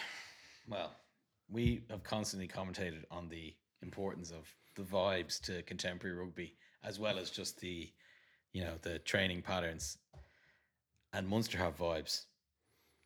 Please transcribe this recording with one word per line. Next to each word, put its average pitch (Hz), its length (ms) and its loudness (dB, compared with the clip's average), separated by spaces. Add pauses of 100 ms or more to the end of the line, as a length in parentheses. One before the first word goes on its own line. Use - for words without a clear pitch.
(680)
well, 92 260 -2 (540)
we 117 420 4
have 104 120 -4
constantly 101 460 0
commentated 90 600 -2
on 87 180 -6
the 80 260 -8 (280)
importance 90 480 -4
of 82 160 -10 (280)
the 101 80 -6
vibes 92 600 4
to 90 200 -2
contemporary 90 540 -2
rugby, 87 380 -6 (300)
as 101 140 -6
well 104 200 2
as 90 120 -2
just - 300 -4
the, 85 300 -4 (600)
you 92 100 0
know, 82 200 0
the 85 180 -2
training 92 420 4
patterns. 85 560 0 (1120)
And 98 140 0
Munster 104 320 4
have 82 200 4
vibes, 82 460 2 (800)